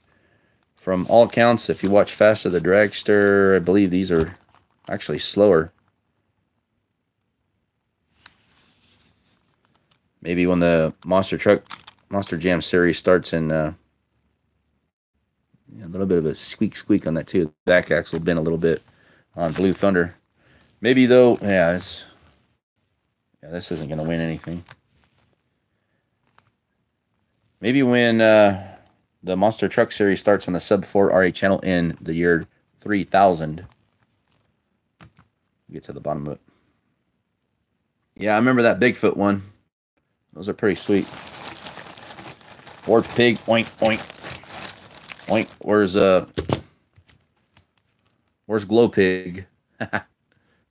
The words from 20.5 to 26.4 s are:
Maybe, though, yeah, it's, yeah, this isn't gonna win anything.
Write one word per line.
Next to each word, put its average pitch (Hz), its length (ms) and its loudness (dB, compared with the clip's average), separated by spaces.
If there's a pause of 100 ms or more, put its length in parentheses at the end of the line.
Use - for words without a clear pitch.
Maybe, 127 240 4
though, 123 360 6
yeah, 90 360 2
it's, - 260 -12 (1400)
yeah, 76 80 -20
this 85 220 -12
isn't 78 160 -8
gonna 78 160 -8
win 82 160 -4
anything. 82 440 -8 (3000)